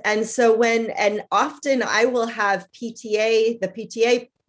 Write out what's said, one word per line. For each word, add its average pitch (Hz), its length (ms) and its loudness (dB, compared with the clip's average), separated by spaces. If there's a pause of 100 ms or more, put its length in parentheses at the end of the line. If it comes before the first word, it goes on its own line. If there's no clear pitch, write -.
And 214 220 0
so 226 300 2
when, 226 340 2
and 208 400 -2
often 262 520 0
I 226 240 0
will 247 200 0
have 202 460 -2
P 226 200 -12
T 214 260 -4
A, 226 400 2
the 185 100 -4
P 214 180 -12
T 226 200 0
A 240 240 0 (180)